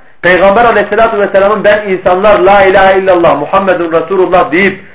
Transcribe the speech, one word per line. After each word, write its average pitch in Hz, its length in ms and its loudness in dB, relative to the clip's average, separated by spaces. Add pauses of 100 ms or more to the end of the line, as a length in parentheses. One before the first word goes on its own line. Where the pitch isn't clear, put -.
(220)
Peygamber 190 420 2
aleyhissalatu 208 540 0
vesselamın 196 460 -2
"Ben 208 240 0
insanlar 185 520 0
la 196 240 4
ilahe 190 340 2
illallah 170 420 0
Muhammedun 175 520 -2
Resulullah 180 600 0
deyip 185 280 -2 (140)